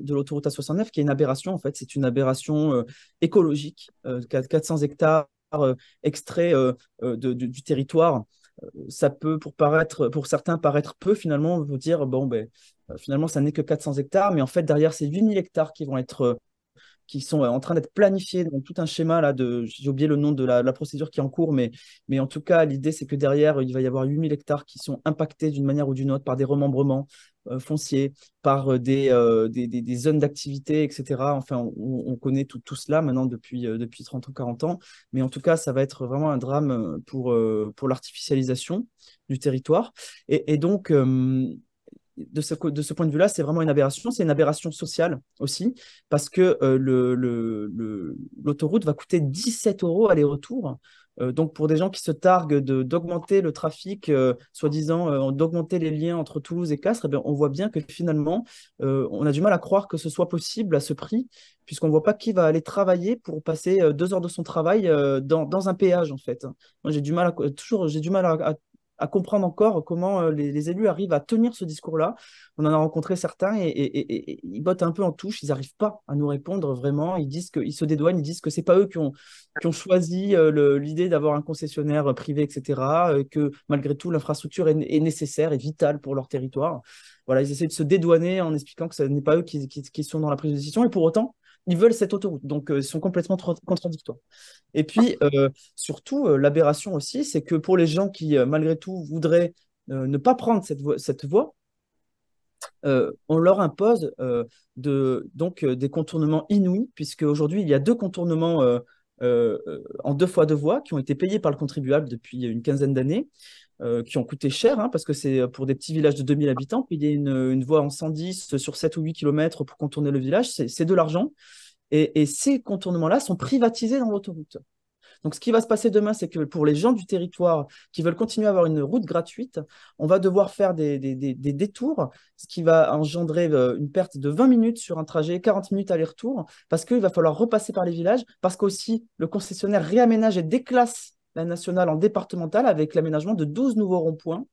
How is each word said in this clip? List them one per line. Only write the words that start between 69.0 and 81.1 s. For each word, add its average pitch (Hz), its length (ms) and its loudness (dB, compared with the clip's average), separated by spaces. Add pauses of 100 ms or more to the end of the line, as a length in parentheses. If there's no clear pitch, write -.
à 160 40 0
comprendre 196 400 0
encore 185 360 2
comment, 180 380 -2
euh, 165 100 2
les, 147 220 -2
les 151 160 -2
élus 190 180 0
arrivent 175 280 0
à 143 60 2
tenir 226 340 0
ce - 100 -8
discours-là. 160 500 -4 (440)
On 156 80 2
en 151 40 4
a 156 60 4
rencontré 156 400 0
certains 185 400 -2
et, 180 120 0
et, 139 300 -2
et, - 340 -6
et - 100 -12
ils 98 180 -10
bottent 180 220 -2
un 170 100 0
peu 202 100 -4
en 175 100 0
touche, 196 300 -10
ils 143 80 -4
arrivent 135 280 -6
pas 214 280 -2
à 143 80 -8
nous 147 120 0
répondre 143 480 -4
vraiment. 143 420 -2
Ils 156 100 -2
disent 160 220 -8
que, 156 120 -4
ils 151 120 -4
se 156 140 -4
dédouanent, 156 320 2
ils 151 40 -2
disent 156 200 -8
que 156 80 -2
c'est 160 120 -4
pas 180 160 6
eux 202 80 4
qui 190 120 -10
ont, 143 140 -2 (460)
qui - 80 -4
ont 170 60 2
choisi, 185 640 0
euh, 156 140 8
le, 143 260 4
l'idée 156 320 -2
d'avoir 151 260 2